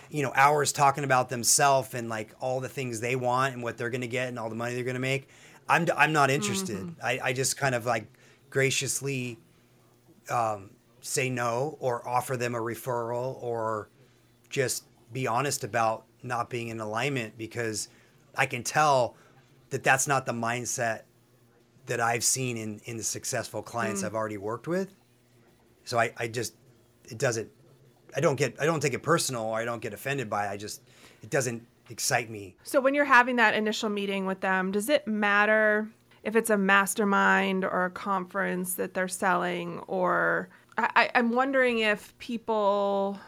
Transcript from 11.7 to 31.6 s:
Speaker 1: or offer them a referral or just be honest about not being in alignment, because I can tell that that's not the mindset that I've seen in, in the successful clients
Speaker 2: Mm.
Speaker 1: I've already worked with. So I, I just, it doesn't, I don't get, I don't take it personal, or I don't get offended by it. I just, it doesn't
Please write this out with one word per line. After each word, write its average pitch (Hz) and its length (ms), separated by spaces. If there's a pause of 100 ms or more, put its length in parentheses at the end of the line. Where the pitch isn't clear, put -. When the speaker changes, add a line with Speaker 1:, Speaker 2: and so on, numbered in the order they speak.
Speaker 1:
or 120 260
offer 123 300
them 120 180
a 117 40
referral 120 840
or 110 460 (600)
just 127 340 (280)
be 127 140
honest 131 380
about 113 400 (180)
not 120 280
being 117 180
in 113 120
alignment, 113 580
because 110 500 (480)
I 135 80
can 127 200
tell 143 520 (540)
that 127 120
that's 135 240
not 135 200
the 127 60
mindset 117 720 (840)
that 120 140
I've 117 240
seen 127 320
in, 110 300
in 117 100
the 107 80
successful 110 580
clients 110 400
Speaker 2:
Mm. 104 40
Speaker 1:
I've 104 100
already 107 220
worked 107 280
with. 185 300 (880)
So 123 160
I, 117 160
I 120 100
just, 113 280 (500)
it 113 140
doesn't, 113 300 (680)
I 139 40
don't 151 140
get, 123 260
I 139 60
don't 160 140
take 143 140
it 104 100
personal, 131 400
or 110 160
I 117 40
don't 117 160
get 110 140
offended 135 340
by 104 180
it. 98 40
I 101 60
just, 101 260 (400)
it 110 80
doesn't 120 340 (240)